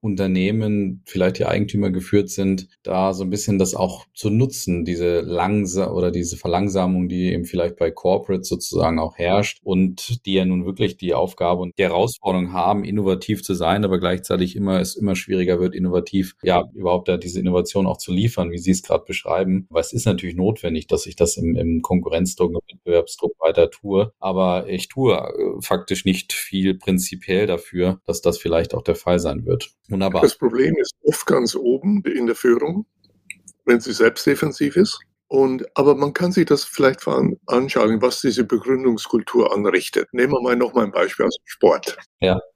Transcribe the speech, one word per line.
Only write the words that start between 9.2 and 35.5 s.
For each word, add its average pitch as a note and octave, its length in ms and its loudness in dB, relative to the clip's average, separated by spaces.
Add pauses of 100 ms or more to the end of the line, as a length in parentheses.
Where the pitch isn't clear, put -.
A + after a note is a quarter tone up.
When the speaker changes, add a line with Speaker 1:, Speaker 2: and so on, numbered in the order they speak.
Speaker 1:
und F#2+ 640 -2
die G2 80 -4
ja F#2+ 100 2
nun F2+ 220 -2
wirklich F#2+ 320 -4
die F2+ 160 -2
Aufgabe F2 480 0
und F2+ 160 -10
die G2 60 2
Herausforderung F#2 680 0
haben, F#2+ 320 0
innovativ F#2+ 600 -2
zu G2 100 -2
sein, F2+ 320 0
aber F#2 120 2
gleichzeitig F2+ 600 0
immer, F#2+ 240 0
es F#2 140 -4
immer G2 200 0
schwieriger F#2 460 0
wird, F2+ 120 0
innovativ, F#2 680 -2
ja, F2+ 300 2
überhaupt F2+ 340 -2
da F2+ 80 2
diese F2 240 -6
Innovation F#2 480 0
auch F2+ 100 -2
zu - 140 -10
liefern, F#2 400 0
wie F2 60 -8
Sie F2 140 -2
es F#2 120 0
gerade - 240 -2
beschreiben. F#2 640 -2
Aber E2 100 0
es - 140 -6
ist A#2 120 -2
natürlich F#2 300 0
notwendig, F2+ 520 -2
dass - 180 0
ich E2 100 -16
das - 220 0
im, E2 180 0
im E2 260 0
Konkurrenzdruck F2+ 720 0
und F2 160 -4
Wettbewerbsdruck - 680 -2
weiter E2 300 4
tue. G2+ 500 -2
Aber F#2 480 0
ich F#2 220 -6
tue, C3 240 2
äh, - 480 -4
faktisch - 420 -2
nicht F#2 300 0
viel F#2+ 440 0
prinzipiell F#2+ 680 -2
dafür, F2+ 580 -2
dass - 160 -4
das E2+ 160 2
vielleicht E2 360 0
auch - 80 -4
der - 140 0
Fall F2+ 240 0
sein D2 260 -4
wird. - 260 -2 (220)
Wunderbar. F#2+ 300 2
Speaker 2:
Das - 120 4
Problem C3 420 2
ist - 260 -2
oft - 240 0
ganz B2+ 280 0
oben C3+ 480 0
in A#2+ 220 0
der A2+ 100 0
Führung, D3 520 0 (760)
wenn A#2+ 160 6
sie A2+ 140 -6
selbst A2+ 320 2
defensiv C#3+ 500 0
ist. G2 240 2 (280)
Und, C3+ 380 2 (120)